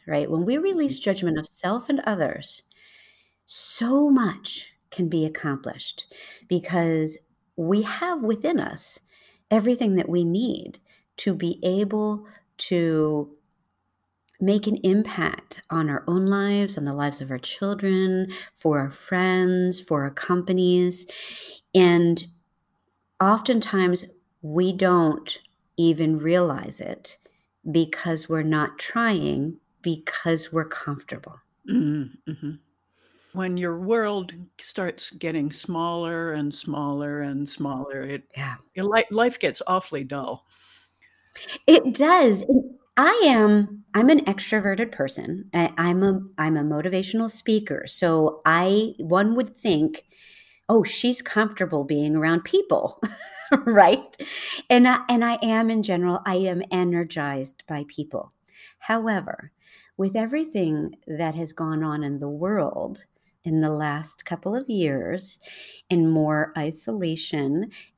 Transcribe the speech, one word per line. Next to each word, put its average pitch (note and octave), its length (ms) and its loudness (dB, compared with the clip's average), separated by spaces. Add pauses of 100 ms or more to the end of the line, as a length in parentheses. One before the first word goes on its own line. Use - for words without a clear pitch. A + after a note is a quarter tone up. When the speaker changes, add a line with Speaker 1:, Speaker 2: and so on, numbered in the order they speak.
Speaker 1:
right? D3 240 -2
When D#3+ 140 0
we B3 140 0
release D#4+ 380 0
Speaker 2:
Mm-hmm. - 80 -14
Speaker 1:
judgment F#3 340 0
of D#3 80 -8
self A3 420 -6
and C#4+ 120 0
others, - 600 -4 (840)
so C#4 640 0
much - 600 0 (180)
can F3 180 -2
be D#3+ 160 0
accomplished - 880 -8 (360)
because E3 720 0 (380)
we F#3 260 2
have E4 400 -4
within A3+ 380 0
us - 380 -10 (520)
everything A3+ 460 2
that - 120 0
we F3 160 2
need G3 540 -2 (400)
to G3 160 -2
be E3+ 280 -4
able G#3 640 -2 (320)
to D#3 720 0 (1120)
make G3+ 260 2
an G#3+ 120 -2
impact - 840 -2 (100)
on D#3+ 200 0
our C#3 160 -4
own F#3 200 0
lives, G3 520 0
on D3 60 -6
the C#3+ 80 -4
lives C#3+ 280 -4
of C3+ 100 -10
our C3 80 -6
children, F#3+ 920 -2 (240)
for D3+ 240 2
our C#3 120 -2
friends, F3+ 880 0
for D3 240 -2
our C#3 60 -4
companies. F3+ 960 0 (680)
And F3 500 6 (960)
oftentimes G3+ 840 2 (380)
we F3+ 300 0
don't F3+ 640 2 (380)
even D#3+ 420 2
realize D#3+ 600 0
it - 380 -12 (520)
because D#3+ 580 -2
we're D#3+ 140 -2
not D#3 360 -2
trying, D#3+ 800 -2 (260)
because E3 720 -4
we're D#3+ 160 -2
comfortable. - 720 -12 (280)
Speaker 2:
Mm-hmm. D3+ 640 -2
Mm-hmm. D3 200 -10 (800)
When F#3 240 -4
your F3 220 -4
world G3+ 540 -2 (260)
starts - 520 -8
getting D#3+ 420 -4
smaller E3+ 800 -6
and D3 220 -4
smaller D3 680 -6
and C#3+ 260 -6
smaller, C3+ 540 -8
it, C#3 200 -10 (140)
Speaker 1:
Yeah. C3+ 200 -8 (180)
Speaker 2:
your F#3+ 120 -4
li-, A3+ 240 4
life A#3 280 0
gets D3 280 -2
awfully F#3 380 -2
dull. C3+ 420 -10 (1200)
Speaker 1:
It D4 280 8
does. C#4+ 480 6
And C4 240 4 (320)
I G4+ 260 4
am, G#3+ 600 6 (100)
I'm A#3 160 6
an D#4 160 6
extroverted G3 640 -2
person. - 600 -6
I, E3 240 2
I'm F3 240 2
a, F#3+ 180 4 (180)
I'm D#3 200 2
a D3 60 -2
motivational F#3 640 -2
speaker. G#3+ 560 -2
So D#3+ 580 2
I, F#3+ 540 2
one G3+ 380 2
would A#3+ 200 -2
think, D#3 480 0 (640)
"Oh, G#3+ 160 6
she's - 380 -2
comfortable F#3 640 -2
being D3+ 320 0
around E3 280 2
people," - 580 0 (300)
<laughs> - 200 -6 (140)
right? G#3 500 6 (540)
And B3 180 8
I, B3+ 200 4
and A#3+ 160 4
I A#3 180 0
am A3+ 280 2
in A3 140 2
general, F3+ 420 0
I F#3+ 100 0
am F#3 260 0 (100)
energized E3 960 -2
by D3 200 -6
people. - 440 -10 (480)
However, A3 720 -4 (440)
with F#3+ 200 -2
everything A3 800 -2 (100)
that D#3 300 -4
has E3 160 -8
gone D#3+ 320 -4
on D3+ 200 -4
in C#3+ 160 -4
the C#3+ 80 -6
world D#3+ 760 -4 (400)
in D#3+ 160 2
the D#3 100 2
last D3+ 560 -6
couple F#3 280 -6
of C4 140 -6
years, D#3+ 720 -2 (520)
in E3 200 4
more D3+ 480 2
isolation D#3+ 1120 -4 (280)